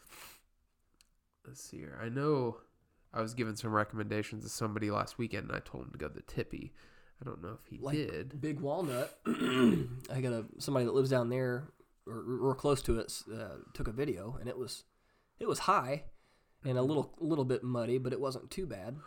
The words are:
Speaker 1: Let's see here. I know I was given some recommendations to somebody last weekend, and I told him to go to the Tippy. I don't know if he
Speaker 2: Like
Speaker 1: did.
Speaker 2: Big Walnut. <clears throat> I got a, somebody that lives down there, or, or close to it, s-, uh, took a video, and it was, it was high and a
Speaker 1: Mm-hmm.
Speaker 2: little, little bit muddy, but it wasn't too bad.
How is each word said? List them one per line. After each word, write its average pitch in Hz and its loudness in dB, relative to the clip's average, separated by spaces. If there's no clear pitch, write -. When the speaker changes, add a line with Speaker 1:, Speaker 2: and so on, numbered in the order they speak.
Speaker 1:
Let's 127 -16
see - -12
here. - -12
I 113 -4
know 135 2
I 117 0
was 110 -2
given 113 -2
some 110 -2
recommendations 107 0
to 107 -10
somebody 107 -2
last 104 -2
weekend, 110 -4
and - -2
I - -2
told - -10
him - -12
to - -14
go 76 -4
to - -8
the - -12
Tippy. - -8
I 131 -12
don't 95 -10
know 104 -10
if - -20
he 104 -12
Speaker 2:
Like 135 -2
Speaker 1:
did. 131 -4
Speaker 2:
Big 151 -4
Walnut. 143 -2
<clears throat> - -12
I 160 4
got 127 2
a, 110 -2
somebody 131 4
that 113 2
lives 131 6
down 123 4
there, 127 0
or, 117 -4
or 131 6
close 143 4
to 113 4
it, - -2
s-, - -8
uh, 107 -8
took - -2
a 107 0
video, 117 -2
and 113 -6
it 127 -4
was, - -6
it 233 0
was 156 2
high 147 4
and 127 4
a 123 6
Speaker 1:
Mm-hmm. 131 6
Speaker 2:
little, 147 2
little 151 2
bit 127 2
muddy, 123 2
but 127 0
it 110 -2
wasn't 131 -4
too 190 -4
bad. 110 -8